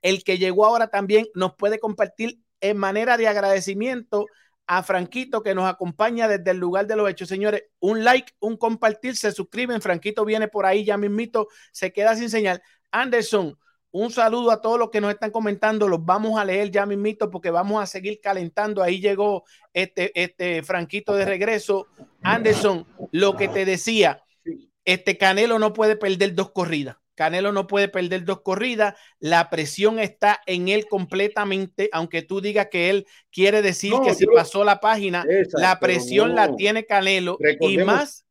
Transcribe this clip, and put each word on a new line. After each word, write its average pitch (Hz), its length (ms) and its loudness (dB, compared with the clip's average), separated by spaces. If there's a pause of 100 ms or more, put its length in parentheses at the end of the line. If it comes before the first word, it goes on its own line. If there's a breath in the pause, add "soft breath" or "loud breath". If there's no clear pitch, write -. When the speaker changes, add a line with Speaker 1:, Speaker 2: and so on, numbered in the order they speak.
Speaker 1:
el 190 200 0
que 185 160 -2
llegó 185 280 2
ahora 226 220 2
también 208 460 2
nos 185 200 -2
puede 214 240 -2
compartir 220 640 -6 (200)
en 202 160 0
manera 208 400 0
de 226 120 2
agradecimiento 208 960 -2 (400 soft breath)
a 180 160 0
Franquito 214 600 -4
que 202 120 -2
nos 185 140 0
acompaña 214 600 -2
desde 190 220 0
el 180 60 0
lugar 185 300 -2
de 214 100 -4
los 208 140 0
hechos. 180 180 -10
Señores, 202 360 -2 (160)
un 220 240 0
like, 254 360 2
un 220 160 -4
compartir, 226 600 -2
se 208 160 -2
suscriben, 226 500 -6
Franquito 208 420 -2
viene 214 240 -2
por 202 160 -2
ahí 190 180 2
ya 208 140 0
mismito, 208 520 -2 (240 soft breath)
se 185 200 -6
queda 220 240 2
sin 233 140 -6
señal. 202 320 -2 (280 soft breath)
Anderson, 220 680 -2 (320)
un 220 200 -4
saludo 233 400 2
a 220 120 2
todos 226 160 0
los 226 120 0
que 214 120 -2
nos 208 100 -2
están 214 180 -6
comentando, 214 560 0
los 165 180 0
vamos 214 360 0
a 202 60 -2
leer 196 240 -2
ya 202 160 0
mismito 208 440 -4
porque 180 200 -6
vamos 202 320 0
a 190 40 -6
seguir 196 360 -10
calentando. 196 600 -2
Ahí 180 180 0
llegó 202 440 0 (300 soft breath)
este, 185 460 -2
este 175 420 -4
Franquito 185 520 -4
de 196 120 0
regreso. 196 600 -2 (360)
Anderson, 208 640 2 (260)
lo 196 240 2
que 202 120 -2
te 190 180 -2
decía, 190 560 2 (640)
este 185 340 0
Canelo 208 400 4
no 214 160 0
puede 214 200 2
perder 196 400 -2
dos 185 160 -4
corridas. 156 460 -4 (180)
Canelo 180 380 -2
no 196 160 -2
puede 202 180 2
perder 185 380 -4
dos 185 160 -4
corridas. 208 560 -2 (240 soft breath)
La 170 280 2
presión 190 520 0
está 208 460 0
en 180 200 -2
él 214 220 0
completamente, 196 1040 -2
aunque 165 300 -4
tú 190 180 -6
digas 202 320 0
que 175 180 0
él 196 160 0 (240 soft breath)
quiere 208 320 4
decir 202 300 0
Speaker 2:
No, 262 100 2
Speaker 1:
que 233 120 4
se 175 100 4
Speaker 2:
yo 214 100 8
Speaker 1:
pasó 202 300 4
la 202 160 4
página, 202 480 0
Speaker 2:
Exacto, 180 300 2
Speaker 1:
la 185 200 4
presión 185 520 2
Speaker 2:
no. 233 40 -2
Speaker 1:
la 196 220 2
tiene 214 280 -2
Canelo 190 540 0
y - 60 -4
Speaker 2:
Recordemos, 165 420 2
Speaker 1:
más. 269 440 0